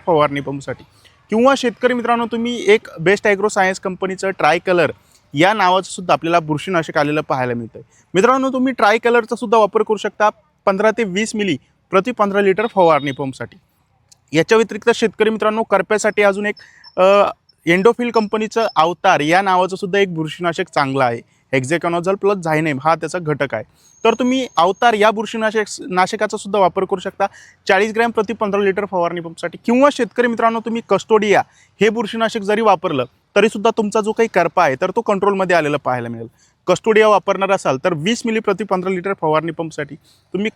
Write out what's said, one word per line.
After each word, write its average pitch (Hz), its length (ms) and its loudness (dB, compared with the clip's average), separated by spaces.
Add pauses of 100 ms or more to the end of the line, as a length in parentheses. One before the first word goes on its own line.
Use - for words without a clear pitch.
फवारणी 147 340 2
पंपसाठी 139 440 -10 (460)
किंवा 240 280 4
शेतकरी 247 360 -2
मित्रांनो 233 320 -2
तुम्ही 233 420 -4
एक 220 200 4 (140)
बेस्ट 196 260 2
ॲग्रो 202 200 2
सायन्स 190 320 0
कंपनीचं 190 500 -6
ट्राय 165 300 2
कलर 175 320 0 (420)
या 175 200 4
नावाचं 190 380 0
सुद्धा 180 220 -2
आपल्याला 165 260 0
बुरशीनाशक 156 580 -4
आलेलं 151 240 0
पाहायला 127 320 -2
मिळतंय. 113 280 -10 (320)
मित्रांनो, 262 360 2
तुम्ही 254 240 -2
ट्राय 220 240 2
कलरचा 233 380 0
सुद्धा 226 220 0
वापर 220 260 2
करू 208 140 -4
शकता 214 320 -2 (360)
पंधरा 208 260 2
ते 233 120 0
वीस 202 320 -4
मिली 196 220 -2 (340)
प्रति 196 200 0
पंधरा 202 300 0
लिटर 202 260 0
फवारणी 160 440 2
पंपसाठी. 131 460 -10 (800)
याच्या 165 180 4
व्यतिरिक्त 220 400 0
शेतकरी - 340 0
मित्रांनो, 220 340 -2
करप्यासाठी 208 580 0
अजून 202 240 2
एक, 208 100 -4 (440)
अ, 196 320 4 (340)
एंडोफिल 220 440 2
कंपनीचं 220 640 -2
अवतार 165 440 2
या 160 220 2
नावाचं 185 340 0
सुद्धा 196 240 -2
एक 190 140 0
बुरशीनाशक 165 600 -6
चांगलं 135 280 0
आहे. 117 320 -4 (180)
Hexaconazole 170 720 -2
plus 196 240 0
Zynem 156 360 -2
हा 165 120 2
त्याचा 160 240 -6
घटक 147 360 -4
आहे. - 80 -6 (400)
तर 226 100 4
तुम्ही 254 340 -2 (100)
अवतार 196 360 2
या 214 180 4
बुरशीनाशक, 220 520 -4 (260)
नाशकाचा 196 480 -2
सुद्धा 202 220 -4
वापर 185 240 2
करू 185 160 -4
शकता 196 260 -6 (420)
चाळीस 208 280 2
ग्रॅम 233 160 0
प्रति 220 220 -2
पंधरा 202 280 -2
लिटर 202 240 0
फवारणी 175 360 -4
पंपसाठी 170 440 -12
किंवा 254 260 4
शेतकरी 240 360 -2
मित्रांनो 226 320 -2
तुम्ही 226 300 -6
कस्टोडिया 202 540 2 (380)
हे 214 80 4
बुरशीनाशक 226 500 -4
जरी 208 220 -2
वापरलं 170 440 0 (300)
तरीसुद्धा 214 420 2
तुमचा 214 240 0
जो 208 100 -2
काही 226 220 0
करपा 170 300 2
आहे 135 120 2
तर 185 160 -2
तो 233 100 -4
कंट्रोलमध्ये 196 540 0
आलेला 147 220 0
पाहायला 123 320 -4
मिळेल. 113 180 -12 (400)
कस्टोडिया 214 400 4
वापरणार 196 440 2
असाल 165 320 0
तर 180 100 0
वीस 170 320 -4
मिली 226 140 -2
प्रति 208 240 -2
पंधरा 185 260 -4
लिटर 190 320 -4
फवारणी 156 300 0
पंपसाठी 156 440 -10 (380)
तुम्ही 208 220 -4